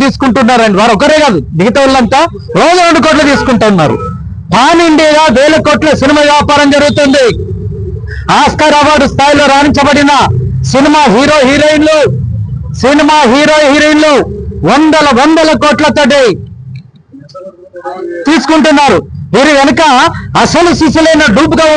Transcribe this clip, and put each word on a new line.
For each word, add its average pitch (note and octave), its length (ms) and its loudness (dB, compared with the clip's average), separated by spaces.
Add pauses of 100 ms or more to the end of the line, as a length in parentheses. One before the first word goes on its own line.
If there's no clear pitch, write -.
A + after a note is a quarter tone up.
తీసుకుంటున్నారండి. A#3+ 760 0
వారు A3+ 180 2
ఒకరే D4 280 2
కాదు, A3 140 0 (200)
మిగతా A3+ 220 0
వాళ్ళంతా C4 400 0 (380)
రోజు E4 280 2
రెండు E4 200 2
కోట్లు D4+ 240 2
తీసుకుంటున్నారు. G#3 680 0 (580)
పాన్ D#4+ 340 2
ఇండియాగా D#4 360 2 (140)
వేల D4+ 160 2 (120)
కోట్ల D4 240 0 (120)
సినిమా D4 280 2
వ్యాపారం D4 400 2
జరుగుతుంది. C#4+ 560 2 (1040)
ఆస్కార్ D4 480 2
అవార్డు D4 340 2
స్థాయిలో C#4+ 400 2
రాణించబడిన C#4+ 580 0 (600)
సినిమా D4 300 2 (120)
హీరో D4 240 2 (100)
హీరోయిన్లు, D4+ 500 2 (840)
సినిమా D4 360 2 (140)
హీరో D4+ 260 2 (140)
హీరోయిన్లు D4+ 420 2 (560)
వందల, D4+ 360 2 (140)
వందల D#4 300 2 (140)
కోట్లతోటి D4 580 0 (2000)
తీసుకుంటున్నారు. D4 680 0 (360)
వీరి C#4 240 2
వెనుక C#4 240 0 (600)
అసలు E4+ 320 0
సిసలైన D#4+ 500 2 (120)
డూప్ D#4 240 0
గా D#4+ 60 0 (100)